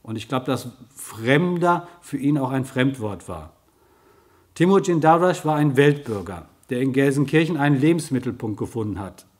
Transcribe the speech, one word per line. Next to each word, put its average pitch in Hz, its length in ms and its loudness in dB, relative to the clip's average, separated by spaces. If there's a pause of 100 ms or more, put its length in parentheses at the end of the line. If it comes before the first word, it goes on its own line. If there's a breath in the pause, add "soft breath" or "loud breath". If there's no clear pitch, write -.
Und 110 120 -10
ich 107 120 -10
glaube, 131 180 -4
dass 123 240 -4 (240)
Fremder 170 920 0 (140 loud breath)
für - 160 -10
ihn 143 200 0
auch 131 140 -4
ein 131 140 -2
Fremdwort 127 640 -4
war. 78 240 -14 (1000 soft breath)
Temujin 180 460 2
Davrasch 165 440 4
war 156 100 0
ein 147 220 2
Weltbürger, 101 680 0 (240)
der 123 120 -2
in 135 120 0
Gelsenkirchen 143 640 0
einen 143 220 2
Lebensmittelpunkt 127 800 -2
gefunden 107 400 -6
hat. 92 260 -14 (140)